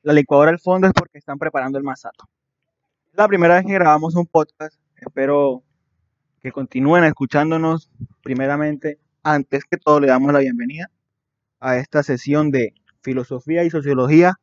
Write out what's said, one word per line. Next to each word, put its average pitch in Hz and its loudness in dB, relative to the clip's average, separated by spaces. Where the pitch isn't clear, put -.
la 147 -2
licuadora 147 4
al 170 -2
fondo, 185 0
es 190 2
porque 147 -6
están 143 -12
preparando 139 -6
el 139 -8
masato. - -14
Es - -20
la 208 2
primera 175 4
vez 185 2
que 202 -6
grabamos 160 2
un 170 -2
podcast, 156 -4
espero 139 -2
que 123 -12
continúen 143 0
escuchándonos. 160 -2
Primeramente, 143 -6
antes 143 -4
que - -8
todo, 147 2
le 139 2
damos 135 2
la 143 4
bienvenida 135 -4
a 127 -2
esta 143 -2
sesión 143 -2
de 123 -2
filosofía 135 -6
y 170 0
sociología, 151 2